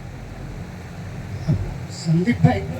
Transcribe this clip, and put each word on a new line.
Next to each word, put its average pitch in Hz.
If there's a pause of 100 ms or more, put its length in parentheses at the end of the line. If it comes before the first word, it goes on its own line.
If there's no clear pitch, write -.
(2000)
સંદીપભાઈ, 226 (180)